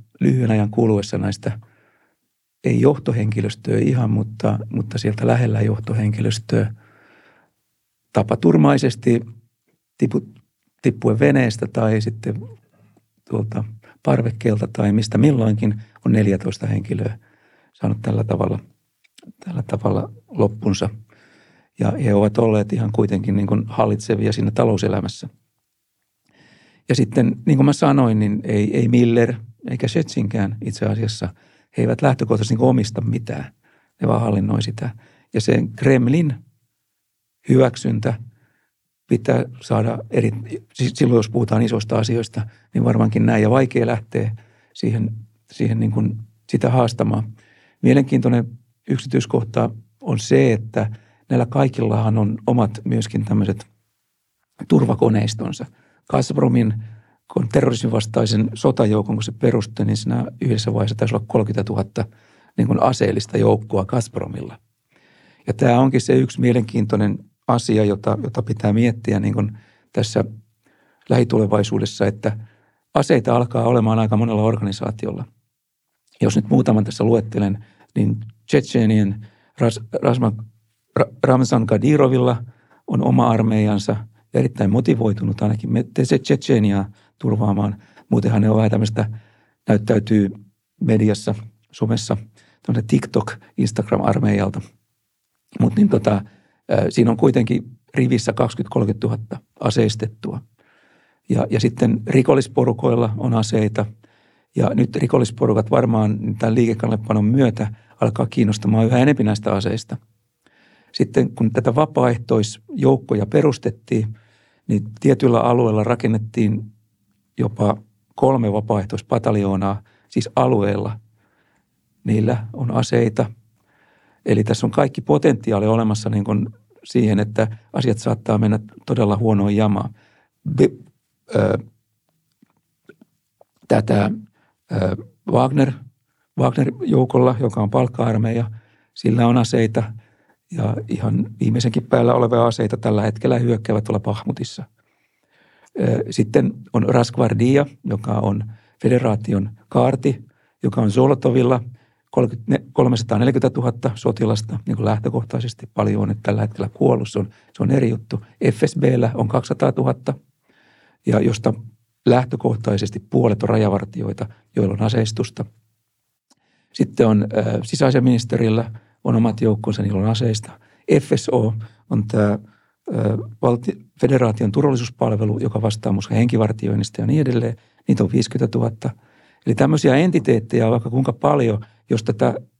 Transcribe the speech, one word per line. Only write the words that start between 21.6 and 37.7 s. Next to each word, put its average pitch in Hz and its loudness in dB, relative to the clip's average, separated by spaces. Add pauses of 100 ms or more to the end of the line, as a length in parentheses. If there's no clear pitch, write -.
Ja - 0
he 110 0
ovat 104 0
olleet 107 2
ihan 110 -2
kuitenkin 101 0
niin 101 0
kuin 107 0
hallitsevia 107 0
siinä 107 -2
talouselämässä. 104 -2 (1600)
Ja 123 4
sitten, 127 2 (100)
niin 143 4
kuin 135 6
mä 143 6
sanoin, 135 2
niin 104 0
ei, 104 0
ei 120 2
Miller 120 4 (360)
eikä 123 -4
Schetzinkään 107 -2
itse 107 -6
asiassa – 107 -4 (420)
he 120 0
eivät 117 0
lähtökohtaisesti 113 0
niin 113 0
kuin 127 4
omista 113 0
mitään. 110 -6 (500)
Ne - 2
vaan 113 2
hallinnoi 110 0
sitä. 110 -6 (440)
Ja 110 0
sen 117 0
Kremlin 135 2 (1120)
hyväksyntä 123 2 (920)